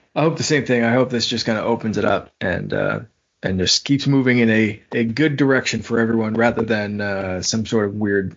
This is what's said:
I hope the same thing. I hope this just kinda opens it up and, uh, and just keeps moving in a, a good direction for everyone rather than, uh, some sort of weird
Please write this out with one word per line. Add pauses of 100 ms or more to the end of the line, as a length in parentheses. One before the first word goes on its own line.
(140)
I
hope
the
same
thing.
I
hope
this
just
kinda
opens
it
up
and,
uh, (420)
and
just
keeps
moving
in
a, (100)
a
good
direction
for
everyone
rather
than,
uh,
some
sort
of
weird